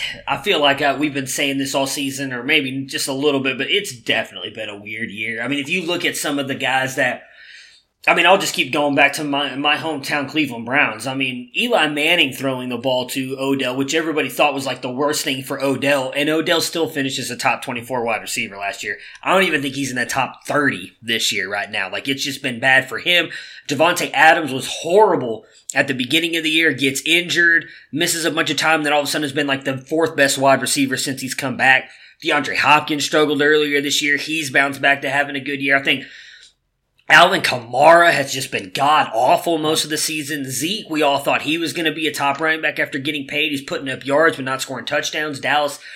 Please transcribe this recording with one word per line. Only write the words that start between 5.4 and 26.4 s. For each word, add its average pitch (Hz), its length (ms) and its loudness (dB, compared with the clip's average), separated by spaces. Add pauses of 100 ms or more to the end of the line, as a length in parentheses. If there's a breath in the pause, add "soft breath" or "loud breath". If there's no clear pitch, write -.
I 120 60 -6
mean, 143 140 -4
if 139 80 -8
you 175 180 -4
look 170 180 -4
at 139 120 -2
some 143 240 -4
of 131 80 -4
the 135 80 -4
guys 131 400 -2
that, 127 260 0 (800 loud breath)
I 170 120 4
mean, 175 100 4
I'll 190 100 8
just 156 200 -2
keep 139 160 -2
going 147 240 0
back 143 160 4
to 156 100 -6
my, 139 320 -4
my 147 220 0
hometown 147 520 -4
Cleveland 127 380 -4
Browns. 120 400 0
I 135 80 -4
mean, 127 420 -6
Eli 202 300 2
Manning 151 460 2
throwing 127 360 -4
the 123 80 -4
ball 127 340 -2
to 131 280 -6
Odell, 135 380 -2
which 139 180 -2
everybody 156 340 0
thought 147 260 0
was, 135 120 -6
like, 127 160 -6
the 127 80 -6
worst 143 320 -2
thing 135 220 -4
for 135 180 -6
Odell, 135 540 0
and 147 120 0
Odell 160 320 2
still 165 280 -2
finishes 135 420 -4
a 120 60 -8
top 120 260 0
twenty-four 120 420 -6
wide 110 160 -2
receiver 101 360 -8
last 101 260 -6
year. 104 160 -8 (240 loud breath)
I 139 100 0
don't 190 120 4
even 156 180 0
think 139 140 -6
he's 135 140 -4
in 127 60 -6
the 123 80 -2
top 123 400 -4
thirty 135 560 -2
this 113 300 -2
year 98 180 -4
right 101 220 -4
now. 98 220 -4
Like, 101 160 -6
it's 135 160 -2
just 139 180 -8
been 123 160 -4
bad 131 300 4
for 220 100 -6
him. 175 320 0 (380 loud breath)
Davante 151 440 2
Adams 156 400 6
was - 280 -6
horrible 165 640 4 (280 loud breath)
at 135 140 2
the 135 80 -2
beginning 160 420 0
of 160 60 -2